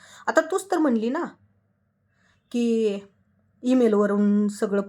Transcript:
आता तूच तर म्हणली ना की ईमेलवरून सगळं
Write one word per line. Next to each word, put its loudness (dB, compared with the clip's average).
आता 4
तूच -4
तर 0
म्हणली 0
ना -4
की 0
ईमेलवरून 2
सगळं -4